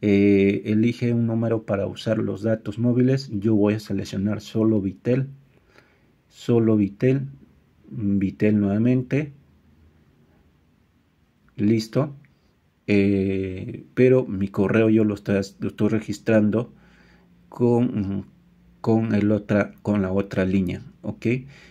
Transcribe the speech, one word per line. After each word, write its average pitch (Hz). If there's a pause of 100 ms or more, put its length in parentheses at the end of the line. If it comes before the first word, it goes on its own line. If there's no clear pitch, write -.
Eh, 101
elige 113
un 117
número 113
para 98
usar 110
los 104
datos 110
móviles. 123
Yo 107
voy 104
a 107
seleccionar 101
solo 110
Vitel. 123 (1000)
Solo 113
Vitel. 131 (640)
Vitel 101
nuevamente. 127 (2250)
Listo. 113 (720)
Eh, 98 (100)
pero 127
mi 98
correo 107
yo 110
lo 107
estoy, 98 (180)
lo 98
estoy 107
registrando 107 (760)
con, 120 (540)
con 113
el 104
otra, 104
con 104
la 92
otra 98
línea, 95 (200)
¿ok? - (440)